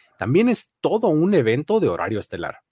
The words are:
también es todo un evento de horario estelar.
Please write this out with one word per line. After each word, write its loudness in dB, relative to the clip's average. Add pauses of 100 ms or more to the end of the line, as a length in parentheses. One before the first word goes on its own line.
(180)
también 2
es -4
todo 0
un 2
evento 2
de 2
horario -2
estelar. -10 (160)